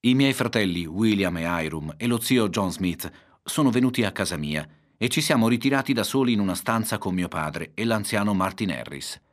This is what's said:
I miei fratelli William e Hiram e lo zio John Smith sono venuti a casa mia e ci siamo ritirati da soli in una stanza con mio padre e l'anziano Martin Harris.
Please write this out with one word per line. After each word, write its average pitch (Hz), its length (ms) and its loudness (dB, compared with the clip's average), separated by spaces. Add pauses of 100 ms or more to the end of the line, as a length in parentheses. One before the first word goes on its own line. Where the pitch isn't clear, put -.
I 127 120 4
miei 135 200 4
fratelli 98 520 0
William 95 520 2
e 82 60 -4
Hiram 80 540 -4
e 117 100 -4
lo 120 120 0
zio 113 300 2
John 92 220 -2
Smith 90 380 -4 (340)
sono 143 260 2
venuti 123 340 2
a 98 80 0
casa 90 240 -2
mia 76 320 -4 (300)
e 117 100 -2
ci 135 140 0
siamo 135 260 4
ritirati 135 460 2
da 113 100 0
soli 127 300 2
in 107 60 2
una 95 160 0
stanza 113 420 -2
con 92 160 -4
mio 90 140 -2
padre 78 460 -6
e 107 120 -6
l'anziano 104 480 0
Martin 95 380 -2
Harris. 65 500 -10 (120)